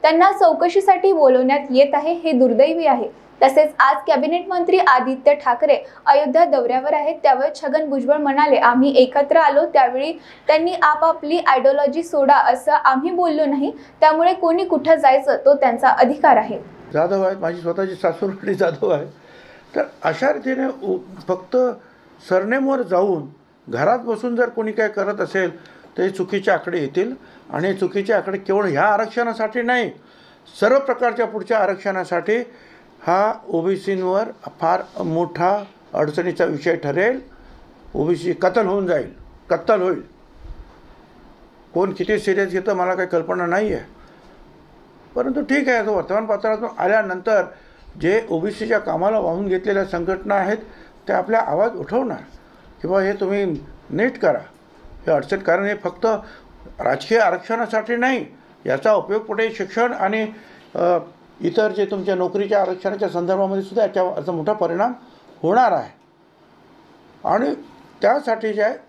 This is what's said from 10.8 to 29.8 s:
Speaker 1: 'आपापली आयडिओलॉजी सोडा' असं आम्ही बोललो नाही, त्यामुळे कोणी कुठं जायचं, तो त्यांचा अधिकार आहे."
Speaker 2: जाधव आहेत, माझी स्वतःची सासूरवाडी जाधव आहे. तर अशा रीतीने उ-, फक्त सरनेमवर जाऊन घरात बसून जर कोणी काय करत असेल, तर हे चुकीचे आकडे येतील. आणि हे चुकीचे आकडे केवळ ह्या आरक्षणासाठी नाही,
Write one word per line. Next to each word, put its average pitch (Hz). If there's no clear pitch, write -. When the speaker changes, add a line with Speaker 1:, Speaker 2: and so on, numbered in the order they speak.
Speaker 1:
'आपापली 311
आयडिओलॉजी 277
सोडा' 277
असं 254
आम्ही 269
बोललो 330
नाही, 285
त्यामुळे 320
कोणी 349
कुठं 320
जायचं, 277
तो 285
त्यांचा 254
अधिकार 262
आहे." 214
Speaker 2:
जाधव 180
आहेत, 190
माझी 170
स्वतःची 180
सासूरवाडी 190
जाधव 175
आहे. 143
तर -
अशा 262
रीतीने 262
उ-, 185
फक्त 185
सरनेमवर 254
जाऊन 180
घरात 165
बसून 233
जर 240
कोणी 220
काय 214
करत 202
असेल, 180
तर 180
हे 190
चुकीचे 196
आकडे 175
येतील. 180
आणि 170
हे 196
चुकीचे 196
आकडे 190
केवळ 196
ह्या 160
आरक्षणासाठी 220
नाही, 240